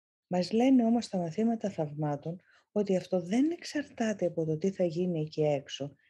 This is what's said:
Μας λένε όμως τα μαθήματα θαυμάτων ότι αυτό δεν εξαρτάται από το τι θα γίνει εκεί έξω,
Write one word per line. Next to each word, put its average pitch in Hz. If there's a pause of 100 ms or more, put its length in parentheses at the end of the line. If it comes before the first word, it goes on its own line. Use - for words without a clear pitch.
(260)
Μας 180
λένε 247
όμως 226
τα 196
μαθήματα 214
θαυμάτων 151 (300)
ότι 202
αυτό 180
δεν 240
εξαρτάται 226
από 165
το 156
τι 190
θα 190
γίνει 175
εκεί 156
έξω, 143 (140)